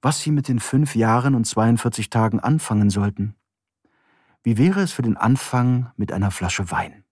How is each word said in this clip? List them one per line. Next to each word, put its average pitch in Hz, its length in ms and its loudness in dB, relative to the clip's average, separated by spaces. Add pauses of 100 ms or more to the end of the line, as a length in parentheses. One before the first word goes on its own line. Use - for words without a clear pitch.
was 147 200 0
sie 151 100 -2
mit 143 160 0
den 120 140 0
fünf 139 340 0
Jahren 120 400 2
und 117 100 2
zweiundvierzig 113 640 0
Tagen 113 300 0
anfangen 107 500 0
sollten. 101 460 -2 (1080)
Wie 117 140 0
wäre 185 220 4
es 190 140 -2
für - 80 -6
den 113 160 0
Anfang 123 800 0
mit - 160 -6
einer 95 180 0
Flasche 90 400 -4
Wein? - 400 -6